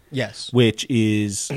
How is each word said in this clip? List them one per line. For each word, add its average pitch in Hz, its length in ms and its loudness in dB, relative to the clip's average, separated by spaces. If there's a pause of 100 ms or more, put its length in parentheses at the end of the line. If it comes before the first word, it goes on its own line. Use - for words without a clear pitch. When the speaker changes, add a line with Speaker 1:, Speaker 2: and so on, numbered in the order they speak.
(120)
Speaker 1:
Yes. 120 400 -8
Speaker 2:
which 120 360 2
is 107 680 0